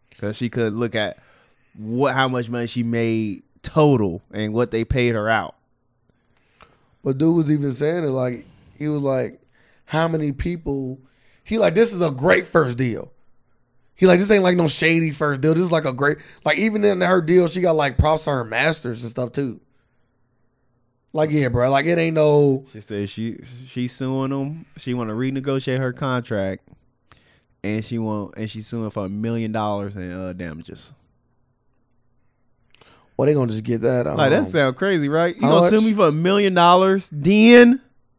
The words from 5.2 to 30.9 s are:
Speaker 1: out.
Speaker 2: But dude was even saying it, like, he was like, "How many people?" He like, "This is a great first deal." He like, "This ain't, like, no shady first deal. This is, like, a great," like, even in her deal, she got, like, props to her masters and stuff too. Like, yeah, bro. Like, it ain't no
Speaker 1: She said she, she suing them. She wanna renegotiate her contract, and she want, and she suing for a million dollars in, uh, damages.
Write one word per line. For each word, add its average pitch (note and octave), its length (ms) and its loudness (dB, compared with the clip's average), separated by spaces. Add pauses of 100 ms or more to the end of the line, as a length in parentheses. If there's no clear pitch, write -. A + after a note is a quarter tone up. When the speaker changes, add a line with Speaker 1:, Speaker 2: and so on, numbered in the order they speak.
Speaker 1:
out. G#2 240 -2 (1500)
Speaker 2:
But C3+ 160 -2
dude E3 180 2
was D3+ 140 0
even C#3+ 220 0
saying D#3 320 -2
it, C#3+ 60 -2
like, B2+ 360 -4 (320)
he D3 100 -6
was D3 140 -4
like, C3 380 -4 (460)
"How D#3+ 220 -2
many D3+ 240 -4
people?" C#3 640 -8 (460)
He A3 140 -4
like, G3+ 180 2
"This A3+ 160 4
is F3 80 -4
a E3 100 0
great F3 360 0
first C3 300 0
deal." A#2+ 360 -4 (840)
He F#3+ 140 4
like, F3 100 8
"This G3+ 140 2
ain't, G3 100 4
like, F3+ 140 4
no E3+ 100 2
shady E3 460 0
first C#3+ 280 -4
deal. D#3 140 2
This E3+ 100 0
is, E3+ 60 -2
like, D#3+ 140 0
a C3+ 80 -2
great," C#3 260 0 (260)
like, D#3 140 0
even G#3 260 0
in G3 160 2
her F3+ 220 2
deal, F3 260 4
she F3+ 120 -4
got, E3+ 160 2
like, C#3+ 220 -2
props D#3 260 2
to D#3 60 -4
her C3 140 -2
masters A#2+ 580 -4
and A#2 100 -10
stuff B2 200 -6
too. C3+ 280 -6 (1500)
Like, D#3 180 0
yeah, D3 180 2
bro. B2 220 0
Like, C#3 160 2
it E3+ 120 0
ain't E3 180 0
no D3 560 2
Speaker 1:
She G#2+ 80 -16
said G2+ 280 -8
she, A2+ 300 -8 (300)
she B2 180 -6
suing C3+ 440 -4
them. C#3 360 -8 (100)
She - 180 -8
wanna A#2 200 -6
renegotiate C3+ 640 -4
her C3 140 -4
contract, A#2 760 -6 (920)
and G#2+ 220 -4
she A#2 140 -8
want, G#2+ 380 -6
and G#2+ 140 -10
she A2 120 -14
suing A2 280 -8
for G#2 140 -8
a F#2 40 -8
million A2 440 -6
dollars G2+ 420 -6
in, F2+ 180 -12
uh, F#2 200 -10
damages. E2+ 600 -16 (2250)